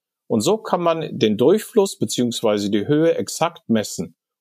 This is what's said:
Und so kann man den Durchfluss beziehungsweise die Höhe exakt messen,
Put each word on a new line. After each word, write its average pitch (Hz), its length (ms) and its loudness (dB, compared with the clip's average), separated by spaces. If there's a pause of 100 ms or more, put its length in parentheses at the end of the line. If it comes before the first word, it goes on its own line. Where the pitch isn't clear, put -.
(260)
Und 117 140 0
so 190 180 0
kann 180 240 -2
man 165 340 -2
den 107 200 2
Durchfluss 196 600 2
beziehungsweise 107 720 -2
die 104 180 0
Höhe 160 260 2
exakt - 540 -6
messen, - 480 -2 (240)